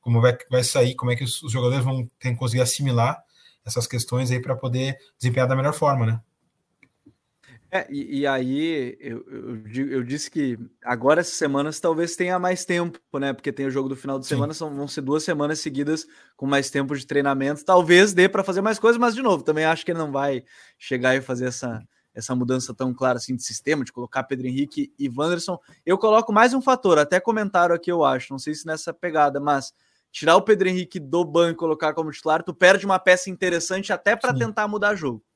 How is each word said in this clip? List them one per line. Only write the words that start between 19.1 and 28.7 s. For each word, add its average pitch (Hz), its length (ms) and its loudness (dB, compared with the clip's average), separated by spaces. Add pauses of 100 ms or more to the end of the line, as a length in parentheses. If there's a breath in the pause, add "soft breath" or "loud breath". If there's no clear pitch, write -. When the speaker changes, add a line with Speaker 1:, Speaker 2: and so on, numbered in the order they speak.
Speaker 2:
de 262 80 -6
novo, 185 200 2
também 156 220 0
acho 160 220 0
que - 40 -4
ele 165 80 -2
não 151 140 -4
vai 139 320 -2 (340 soft breath)
chegar 131 380 0
e 135 60 -2
fazer 127 240 -6
essa, 117 360 -8 (320)
essa 113 200 -8
mudança 127 400 -2
tão 131 180 -4
clara 127 240 0
assim 127 180 -6
de 123 80 -8
sistema, 139 440 -2
de - 60 -20
colocar 123 320 -6
Pedro 127 220 -6
Henrique 139 520 -4
e 139 100 -4
Wanderson. 170 500 -4 (280 soft breath)
Eu 180 100 4
coloco 220 340 4
mais 226 220 6
um 262 80 0
fator, 254 380 4
até 151 220 2
comentaram 196 540 2
aqui, 170 160 -4
eu 170 140 2
acho, 131 300 0
não 135 40 -10
sei 151 160 -8
se 151 120 -14
nessa 160 260 -8